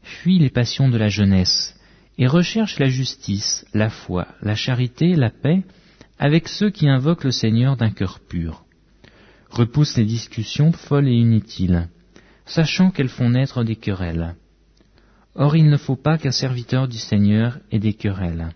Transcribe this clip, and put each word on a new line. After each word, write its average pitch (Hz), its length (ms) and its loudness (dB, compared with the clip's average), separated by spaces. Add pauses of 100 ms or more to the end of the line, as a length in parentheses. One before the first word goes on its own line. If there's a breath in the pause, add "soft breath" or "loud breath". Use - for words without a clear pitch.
Fuis - 360 -2
les 139 120 4
passions 127 400 0
de 117 80 0
la 107 100 2
jeunesse, 98 680 0 (440 soft breath)
et 127 80 2
recherche 175 520 0
la 139 100 2
justice, 117 840 -4
la 107 160 0
foi, 90 400 -6 (140)
la 104 120 -2
charité, 127 640 -2
la 120 140 2
paix, 180 340 -2 (540 loud breath)
avec 147 300 0
ceux 208 220 -2
qui 151 180 0
invoquent 139 360 0
le 131 80 0
Seigneur 117 440 2
d'un 113 140 0
cœur - 300 -6
pur. 82 440 -8 (880 soft breath)
Repousse 120 460 0
les 117 80 2
discussions 113 680 -2
folles 143 360 0
et 120 60 2
inutiles, 92 760 2 (580 soft breath)
sachant 185 440 2
qu'elles 135 180 -2
font 120 220 0
naître 127 340 0
des 113 120 -4
querelles. 87 580 -6 (1000 soft breath)
Or, 147 220 2
il 156 120 6
ne 147 80 6
faut 135 200 -2
pas 156 200 0
qu'un 147 140 -2
serviteur 131 580 -2
du 117 80 -10
Seigneur 107 640 0 (120)
ait 117 80 -2
des 104 140 0
querelles. 87 640 -6